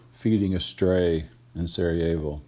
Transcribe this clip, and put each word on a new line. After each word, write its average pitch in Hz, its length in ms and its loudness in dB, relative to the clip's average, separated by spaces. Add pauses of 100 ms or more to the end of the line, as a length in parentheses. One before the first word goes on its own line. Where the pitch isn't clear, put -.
(120)
Feeding 101 440 0
a 90 40 0
Stray 87 680 0 (280)
in 85 140 -4
Sarajevo. 82 800 -2